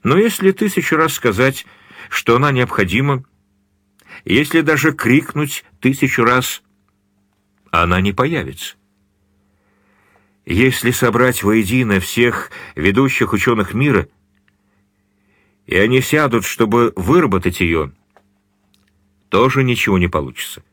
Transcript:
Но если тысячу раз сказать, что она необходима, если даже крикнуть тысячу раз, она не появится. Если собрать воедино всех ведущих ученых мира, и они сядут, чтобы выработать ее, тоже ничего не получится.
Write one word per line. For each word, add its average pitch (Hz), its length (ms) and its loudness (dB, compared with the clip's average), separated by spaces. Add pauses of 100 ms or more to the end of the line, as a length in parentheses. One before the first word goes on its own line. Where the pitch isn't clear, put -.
Но 139 140 2
если 196 340 2
тысячу 190 460 -2
раз 156 160 0
сказать, 123 520 0 (440)
что - 260 0
она 139 160 2
необходима, 127 720 -2 (1000)
если 147 360 2
даже 151 320 2
крикнуть 143 720 -2 (160)
тысячу 131 440 0
раз, 127 400 0 (1040)
она 87 320 2
не 101 100 0
появится. 117 640 -4 (1700)
Если 120 460 0
собрать 123 520 0
воедино 107 560 2
всех 117 520 -2 (240)
ведущих 110 580 0
ученых 107 400 -2
мира, 120 340 0 (1600)
и - 80 -4
они 117 260 2
сядут, 131 440 0
чтобы 117 500 0
выработать 95 680 0
ее, 80 300 -2 (1400)
тоже 131 340 2
ничего 113 340 0
не 90 100 2
получится. - 640 -8